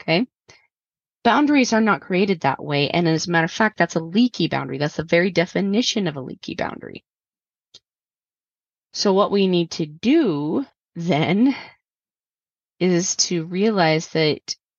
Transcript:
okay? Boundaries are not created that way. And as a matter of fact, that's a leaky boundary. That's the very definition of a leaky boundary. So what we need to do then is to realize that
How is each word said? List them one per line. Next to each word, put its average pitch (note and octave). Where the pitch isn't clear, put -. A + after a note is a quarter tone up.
okay? F3
Boundaries C4+
are A3
not G3+
created F#3+
that C3+
way. C#3+
And E3+
as D#3+
a F3
matter E3
of E3+
fact, G#3+
that's F3
a E3
leaky F#3
boundary. C3+
That's D3
the D#3
very E3+
definition G3
of D3+
a C#3
leaky -
boundary. -
So G3+
what G3
we G3
need F3
to E3
do G3+
then F3
is F3
to E3
realize F3+
that -